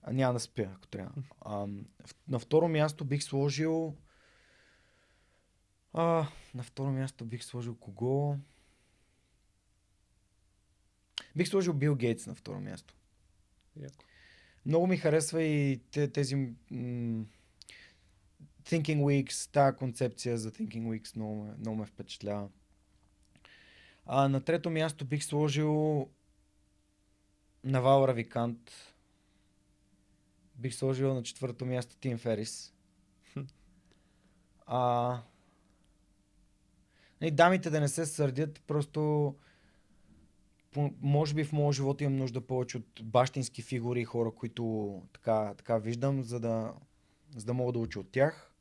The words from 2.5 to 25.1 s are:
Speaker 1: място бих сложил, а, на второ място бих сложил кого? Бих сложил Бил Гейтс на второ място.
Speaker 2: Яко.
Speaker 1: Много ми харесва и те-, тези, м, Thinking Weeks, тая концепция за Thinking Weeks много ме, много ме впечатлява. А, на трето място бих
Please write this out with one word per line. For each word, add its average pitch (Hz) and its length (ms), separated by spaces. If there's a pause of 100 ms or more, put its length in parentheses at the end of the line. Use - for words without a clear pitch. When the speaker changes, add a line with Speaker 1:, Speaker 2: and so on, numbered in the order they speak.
Speaker 1:
място 151 360
бих 143 180
сложил, 151 760 (2000)
а, 165 340 (280)
на 123 80
второ 135 300
място 131 320
бих 113 200
сложил 120 320
кого? 135 600 (3000)
Бих 180 120
сложил 185 240
Бил 147 240
Гейтс 117 300
на 107 80
второ 98 260
място. 98 340 (840)
Speaker 2:
Яко. 139 280 (600)
Speaker 1:
Много 165 200
ми 185 100
харесва 160 460
и 143 380 (100)
те-, 147 180
тези, 139 280
м, 120 880 (1400)
Thinking 156 360
Weeks, 143 540
тая 139 240
концепция 120 640
за 110 120
Thinking 113 320
Weeks 113 340
много 107 180
ме, 107 200
много 110 220
ме 107 100
впечатлява. 101 600 (1600)
А, 139 220
на 135 120
трето 165 300
място 156 340
бих 147 200